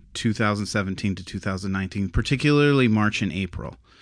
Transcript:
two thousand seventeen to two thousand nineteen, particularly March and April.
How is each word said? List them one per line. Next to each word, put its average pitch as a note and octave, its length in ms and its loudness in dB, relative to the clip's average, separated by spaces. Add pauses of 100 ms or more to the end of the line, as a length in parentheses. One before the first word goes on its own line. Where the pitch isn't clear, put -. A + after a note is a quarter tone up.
(140)
two A2+ 180 -2
thousand G#2 340 0
seventeen G2 500 -2
to F#2 80 -10
two - 140 -10
thousand F#2+ 340 -4
nineteen, F#2+ 360 -2
particularly C#3+ 800 4
March G#2+ 340 2
and F#2 100 -2
April. - 440 -6 (240)